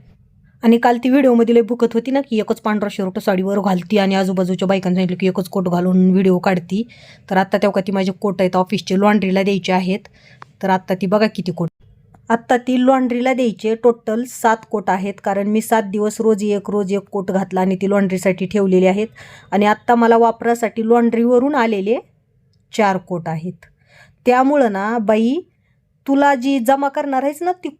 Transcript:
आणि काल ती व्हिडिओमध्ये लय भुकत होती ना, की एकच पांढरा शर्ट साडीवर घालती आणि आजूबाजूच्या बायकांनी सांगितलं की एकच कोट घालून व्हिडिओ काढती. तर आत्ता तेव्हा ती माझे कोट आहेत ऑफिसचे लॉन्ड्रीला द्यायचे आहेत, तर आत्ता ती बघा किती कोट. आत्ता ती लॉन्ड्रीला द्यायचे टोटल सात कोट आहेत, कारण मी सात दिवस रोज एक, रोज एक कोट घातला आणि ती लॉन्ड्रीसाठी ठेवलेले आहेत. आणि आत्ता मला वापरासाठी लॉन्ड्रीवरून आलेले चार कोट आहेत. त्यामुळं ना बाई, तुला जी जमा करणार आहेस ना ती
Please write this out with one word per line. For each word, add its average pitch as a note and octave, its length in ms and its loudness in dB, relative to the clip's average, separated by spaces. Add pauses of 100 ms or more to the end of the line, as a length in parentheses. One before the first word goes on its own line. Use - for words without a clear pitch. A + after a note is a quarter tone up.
(640)
आणि A#3 140 6
काल A#3+ 200 2
ती A#3+ 120 -2
व्हिडिओमध्ये A#3+ 460 4
लय A#3 60 6
भुकत A#3+ 320 -2
होती A#3 180 -2
ना, C#4 100 0
की A#3 180 -4
एकच G#3+ 220 -4
पांढरा G#3+ 300 -2
शर्ट F#3+ 280 -6
साडीवर G3 400 0
घालती F#3+ 380 0
आणि G3 180 2
आजूबाजूच्या F#3 520 -2
बायकांनी F#3 280 0
सांगितलं F3+ 220 -2
की F#3 100 -2
एकच F#3 220 -2
कोट F#3 200 -4
घालून F#3 420 2
व्हिडिओ F#3 280 2
काढती. F#3 480 -2 (420)
तर F#3+ 80 0
आत्ता G3 200 0
तेव्हा G3+ 300 0
ती G#3 40 -4
माझे F#3+ 200 -2
कोट F#3+ 300 -4
आहेत F#3 140 0
ऑफिसचे F#3 440 -2
लॉन्ड्रीला G3 440 2
द्यायचे F#3+ 300 -2
आहेत, F#3 260 -2 (640)
तर F#3+ 60 -2
आत्ता F#3 260 -2
ती F#3 100 -4
बघा G#3 220 2
किती G3 240 -6
कोट. E3+ 180 -6 (600)
आत्ता A#3 280 0
ती B3+ 280 -2
लॉन्ड्रीला B3+ 480 2
द्यायचे A3+ 420 -2
टोटल A#3 520 -2
सात A3+ 300 0 (140)
कोट G#3 180 -4
आहेत, G3 240 -2 (100)
कारण G3+ 240 -2
मी G#3+ 140 0
सात A3 220 0
दिवस G#3 380 -4
रोज G#3+ 220 0
एक, G3+ 260 -4
रोज G3+ 240 -2
एक G3 160 -6
कोट G3 220 -6
घातला F#3 300 -2
आणि F#3+ 140 0
ती G3 140 -4
लॉन्ड्रीसाठी F#3+ 560 -2
ठेवलेले F#3 420 2
आहेत. G3+ 200 0 (440)
आणि G3+ 140 2
आत्ता G#3+ 300 2
मला A#3 220 4
वापरासाठी A3+ 720 0
लॉन्ड्रीवरून A#3+ 680 2
आलेले A3+ 420 0 (800)
चार G3 200 2
कोट F3 320 -8
आहेत. E3 360 -10 (600)
त्यामुळं C4 460 4
ना G3+ 260 -4
बाई, A3 380 0 (720)
तुला C#4 280 2
जी C4+ 240 -2
जमा C#4 280 0
करणार C#4 360 -4
आहेस D4 180 -4
ना F4 100 -2
ती F4+ 180 -8 (100)